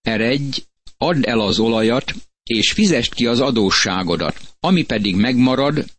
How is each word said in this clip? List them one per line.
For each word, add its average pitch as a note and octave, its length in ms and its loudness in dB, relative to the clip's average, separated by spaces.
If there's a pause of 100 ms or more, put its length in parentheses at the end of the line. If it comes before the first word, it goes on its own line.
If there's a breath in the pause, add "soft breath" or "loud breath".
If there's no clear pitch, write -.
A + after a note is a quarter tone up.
„Eredj, B2 600 -2 (340)
add E3 300 0
el A#2 140 0
az F#2+ 180 0
olajat, A2+ 560 0 (280)
és A2 300 -2
fizesd F3+ 420 0
ki A#2+ 120 0
az A#2+ 140 2
adósságodat, F#2 1000 0 (200)
ami F3 240 2
pedig G#2 300 -2
megmarad, B2+ 720 2 (140)